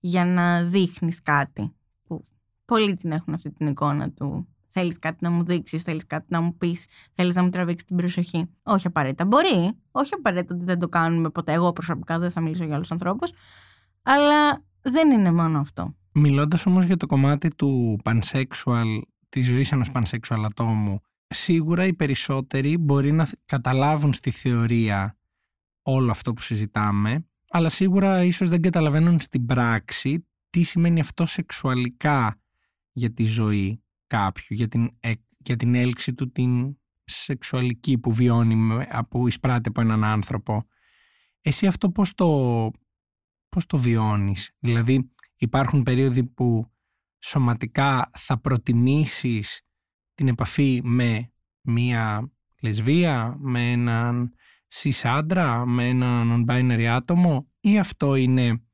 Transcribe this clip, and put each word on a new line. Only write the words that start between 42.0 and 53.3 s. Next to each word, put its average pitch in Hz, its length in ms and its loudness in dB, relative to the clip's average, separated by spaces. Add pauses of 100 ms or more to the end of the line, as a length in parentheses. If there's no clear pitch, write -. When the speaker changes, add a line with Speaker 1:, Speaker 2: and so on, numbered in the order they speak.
Speaker 2:
το, 123 560 2 (800)
πώς - 180 -4
το 156 120 -2
βιώνεις; 107 800 0
Δηλαδή, 120 500 0 (280)
υπάρχουν 135 460 0
περίοδοι 127 420 0
που 117 460 -2 (480)
σωματικά 127 960 -2
θα - 240 -4
προτιμήσεις 123 1200 0 (520)
την 135 140 0
επαφή 123 560 0
με 120 460 0 (300)
μία 117 720 -2 (300)
λεσβία, 123 800 0